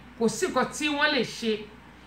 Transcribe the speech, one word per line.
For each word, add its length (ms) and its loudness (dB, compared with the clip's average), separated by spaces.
kò 100 4
sí 180 0
nǹkan 260 2
tí 160 -2
wọ́n 240 2
lè 100 2
ṣe. 300 -2